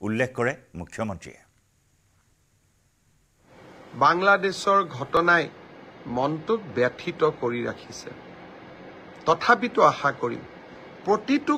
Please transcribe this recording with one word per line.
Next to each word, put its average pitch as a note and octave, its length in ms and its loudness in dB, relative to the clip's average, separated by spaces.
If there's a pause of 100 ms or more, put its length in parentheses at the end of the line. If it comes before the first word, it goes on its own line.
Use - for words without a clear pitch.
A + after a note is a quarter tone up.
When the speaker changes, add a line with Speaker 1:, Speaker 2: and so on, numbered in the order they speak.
Speaker 1:
উল্লেখ A#2 300 -2
কৰে B2 160 -2 (260)
মুখ্যমন্ত্ৰীয়ে। F2 600 -10 (2750)
Speaker 2:
বাংলাদেশৰ F#3+ 720 4 (180)
ঘটনাই E3+ 460 2 (760)
মনটোক D#3 420 -2 (160)
ব্যথিত B2 460 -2 (200)
কৰি A#2+ 180 -2 (100)
ৰাখিছে। - 400 -14 (1160)
তথাপিতো A3 540 2 (120)
আশা C#3 200 0 (120)
কৰিম, A2+ 200 -6 (640)
প্ৰতিটো C4+ 520 0